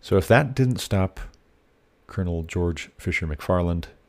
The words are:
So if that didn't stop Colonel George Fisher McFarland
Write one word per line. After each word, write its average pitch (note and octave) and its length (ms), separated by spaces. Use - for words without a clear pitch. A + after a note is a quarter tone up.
So - 160
if F#2+ 120
that C3+ 260
didn't B2+ 240
stop - 420
Colonel F2 340
George E2+ 560
Fisher - 280
McFarland F2 580